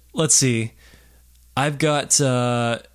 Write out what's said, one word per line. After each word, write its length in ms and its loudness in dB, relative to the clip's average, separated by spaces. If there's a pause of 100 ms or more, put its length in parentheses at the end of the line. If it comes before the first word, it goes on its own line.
(120)
let's 220 2
see. 380 0 (800)
I've 240 -2
got, 420 0
uh, 580 0 (160)